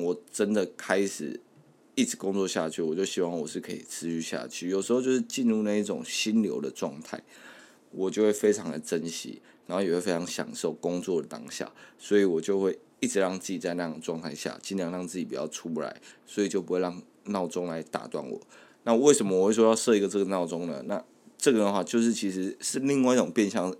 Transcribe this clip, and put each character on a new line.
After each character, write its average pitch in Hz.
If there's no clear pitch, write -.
我 87
真 104
的 101
开 98
始 78
一 131
直 -
工 98
作 98
下 87
去， 80
我 80
就 92
希 -
望 87
我 80
是 82
可 -
以 82
持 -
续 85
下 78
去。 -
有 98
时 -
候 123
就 131
是 127
进 120
入 110
那 104
一 104
种 98
心 110
流 71
的 69
状 71
态， -
我 92
就 107
会 107
非 104
常 85
的 71
珍 82
惜， -
然 90
后 101
也 82
会 87
非 92
常 87
享 -
受 -
工 87
作 85
的 -
当 -
下， -
所 -
以 101
我 82
就 98
会 95
一 131
直 98
让 92
自 -
己 90
在 87
那 87
种 80
状 82
态 80
下， -
尽 98
量 87
让 90
自 85
己 82
不 -
要 69
出 -
不 78
来， -
所 -
以 98
就 92
不 82
会 90
让 90
闹 101
钟 90
来 82
打 -
断 73
我。 -
那 117
为 139
什 110
么 95
我 98
会 110
说 113
要 113
设 113
一 101
个 98
这 98
个 98
闹 92
钟 85
呢？ 71
那 95
这 -
个 113
的 104
话， 98
就 117
是 117
其 101
实 92
是 -
另 139
外 127
一 127
种 85
变 101
相 92